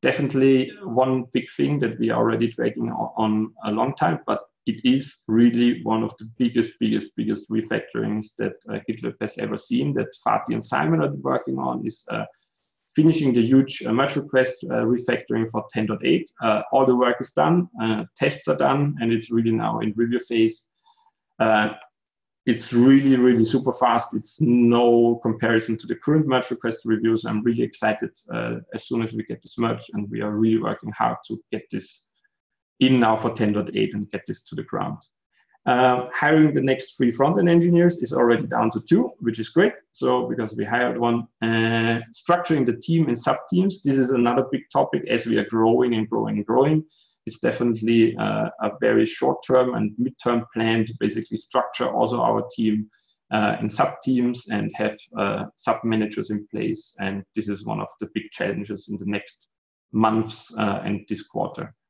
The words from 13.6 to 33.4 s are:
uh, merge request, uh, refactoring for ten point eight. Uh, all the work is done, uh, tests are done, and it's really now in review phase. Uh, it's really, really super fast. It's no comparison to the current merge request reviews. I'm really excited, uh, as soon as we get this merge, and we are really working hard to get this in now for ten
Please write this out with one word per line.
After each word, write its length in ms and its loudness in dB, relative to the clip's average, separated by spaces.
uh, 60 0
merge 240 0
request, 480 0
uh, 180 -2
refactoring 680 -2
for 240 -6
ten 140 -2
point 180 -4
eight. 240 2
Uh, 200 0
all 120 4
the 100 4
work 260 2
is 100 -10
done, 380 2
uh, 240 -2
tests 320 -2
are 80 0
done, 440 0
and 120 0
it's 180 -2
really 220 2
now 260 -2
in 160 -4
review 240 0
phase. 480 0
Uh, 320 2
it's 260 -2
really, 440 6
really 280 6
super 280 0
fast. 400 0
It's 280 -8
no 840 4
comparison 560 0
to 80 -16
the 80 -4
current 320 2
merge 240 0
request 340 -6
reviews. 400 0
I'm 200 -4
really 180 2
excited, 480 -2
uh, 220 -6
as 140 -12
soon 140 -2
as 100 -6
we 100 -8
get 180 -10
this 160 -20
merge, 360 -4
and 180 -8
we 100 -8
are 120 -6
really 260 2
working 320 -6
hard 280 -2
to 120 -10
get 180 -8
this 360 -12
in 180 4
now 160 4
for 180 -2
ten 220 0